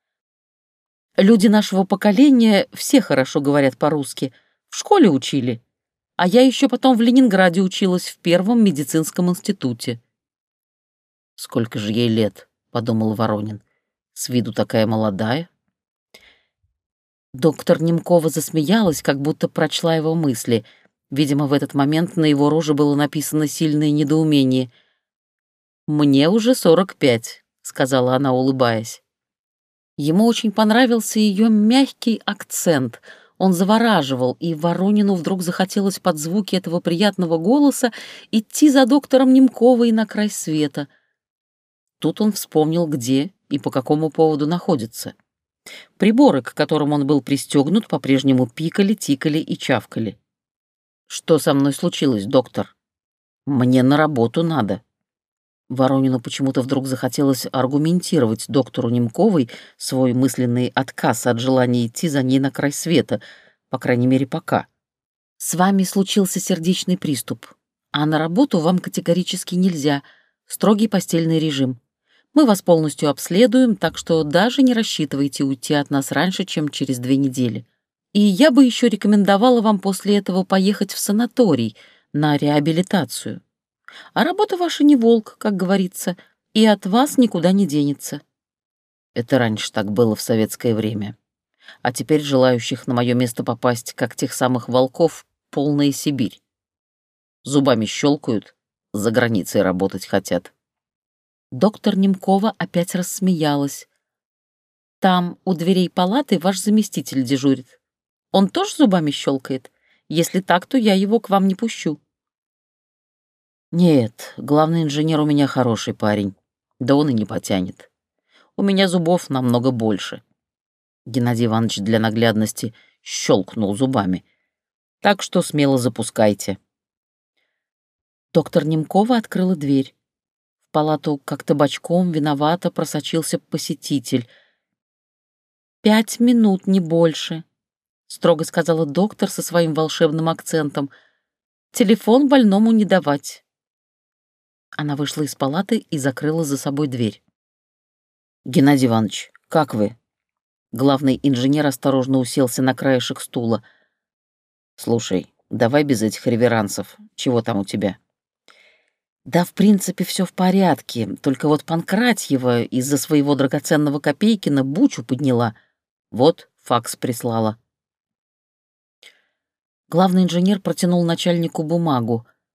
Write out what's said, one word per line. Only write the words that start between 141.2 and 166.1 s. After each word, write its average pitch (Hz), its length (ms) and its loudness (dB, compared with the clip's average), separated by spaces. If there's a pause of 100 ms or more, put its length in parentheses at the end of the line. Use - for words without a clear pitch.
"Телефон 233 560 4
больному 226 460 4
не 214 100 4
давать". 165 640 -2 (1200)
Она 147 280 -6
вышла 147 240 -4
из 143 120 -6
палаты 175 440 -2
и - 200 -8
закрыла 147 460 -2
за 139 140 -4
собой 143 300 -4
дверь. 120 360 -4 (1200)
"Геннадий 135 440 4
Иванович, 113 440 -2 (160)
как 156 260 0
вы?" 107 240 -2 (760)
Главный 135 500 0
инженер 139 420 0
осторожно 135 520 -2
уселся 127 440 -2
на 131 140 0
краешек 131 460 -2
стула. 117 420 -4 (1120)
"Слушай, - 580 -4 (160)
давай 139 360 0
без 127 160 0
этих 110 260 -4
реверансов. 113 720 -2 (180)
Чего 120 260 -2
там 113 180 -4
у 95 60 -4
тебя?" 98 320 -4 (1300)
"Да, 170 220 -2
в - 80 -12
принципе, 190 500 2
всё 185 220 -4
в - 80 -8
порядке. 180 880 0
Только 139 260 -2
вот 147 160 2
Панкратьева 165 1000 -2
из-за 135 340 -2
своего 143 380 0
драгоценного 147 640 0
Копейкина 147 640 0
бучу 147 400 0
подняла. 123 500 0 (560)